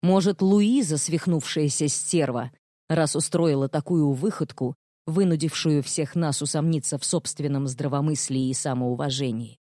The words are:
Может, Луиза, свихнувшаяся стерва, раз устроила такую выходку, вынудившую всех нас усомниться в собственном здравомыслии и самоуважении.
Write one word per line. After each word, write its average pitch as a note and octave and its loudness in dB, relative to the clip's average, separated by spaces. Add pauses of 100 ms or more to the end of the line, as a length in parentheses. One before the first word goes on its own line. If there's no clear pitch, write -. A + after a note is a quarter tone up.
Может, F#3+ 4
Луиза, G3+ 4
свихнувшаяся D#3 0
стерва, C3 -2 (380)
раз D#3+ 2
устроила D3+ 2
такую D3+ 2
выходку, C3+ -4 (300)
вынудившую D#3+ 2
всех D3 -4
нас D#3+ 0
усомниться D3+ 0
в - -6
собственном C#3+ -2
здравомыслии C3+ -2
и C3 -2
самоуважении. B2+ -4